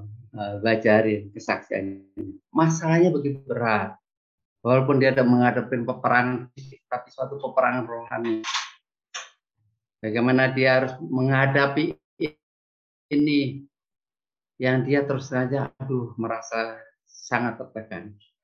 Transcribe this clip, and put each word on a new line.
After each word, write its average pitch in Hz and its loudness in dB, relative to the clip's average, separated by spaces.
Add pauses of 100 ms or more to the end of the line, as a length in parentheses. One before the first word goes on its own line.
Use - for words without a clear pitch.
(320)
eh, 101 -8 (100)
Mbak 110 2
Jarin 110 4 (140)
kesaksiannya, 98 -8 (320)
masalahnya 165 4
begitu 139 -4
berat. 113 -2 (640)
Walaupun 131 4
dia 131 6
ada 127 4
menghadapi 123 4
peperangan 123 0
fisik, - -20
tapi - -8
suatu 131 -8
peperangan 123 0
rohani. 117 -6 (1500)
Bagaimana 127 2
dia 131 4
harus 131 -4
menghadapi 135 2 (1120)
ini, 147 0 (880)
yang 127 0
dia 139 2
terus 135 -4
saja, 127 -2 (160)
aduh, 123 -4
merasa 113 -6 (260)
sangat 120 -4
tertekan. 104 -14 (280)